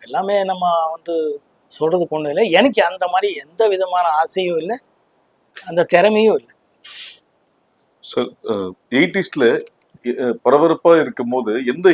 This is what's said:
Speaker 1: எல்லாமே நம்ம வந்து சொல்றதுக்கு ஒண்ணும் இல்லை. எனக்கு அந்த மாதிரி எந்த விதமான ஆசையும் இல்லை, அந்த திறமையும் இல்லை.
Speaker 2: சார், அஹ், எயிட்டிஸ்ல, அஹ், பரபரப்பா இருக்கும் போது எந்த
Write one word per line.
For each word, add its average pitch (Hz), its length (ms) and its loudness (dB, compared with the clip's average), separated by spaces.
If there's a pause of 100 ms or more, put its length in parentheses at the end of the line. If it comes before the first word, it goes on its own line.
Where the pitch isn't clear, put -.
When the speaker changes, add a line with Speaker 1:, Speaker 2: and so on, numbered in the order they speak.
Speaker 1:
எல்லாமே 190 300 -4 (160)
நம்ம 180 140 -4 (280)
வந்து 165 220 -8 (640)
சொல்றதுக்கு 160 400 -2
ஒண்ணும் 151 160 -4
இல்லை. 208 120 2 (140)
எனக்கு 226 220 2 (100)
அந்த 185 220 -4
மாதிரி 196 160 0 (140)
எந்த 170 180 -8 (120)
விதமான 180 320 -2 (160)
ஆசையும் 175 400 -4
இல்லை, 208 160 -8 (920)
அந்த 170 240 0
திறமையும் 214 460 4
இல்லை. - 140 -14 (1600)
Speaker 2:
சார், 123 200 -4 (220)
அஹ், 95 180 -4 (280)
எயிட்டிஸ்ல, 170 460 0 (760)
அஹ், 120 120 -2 (100)
பரபரப்பா 160 480 4 (100)
இருக்கும் 123 320 -6
போது 127 180 -4 (200)
எந்த 180 200 0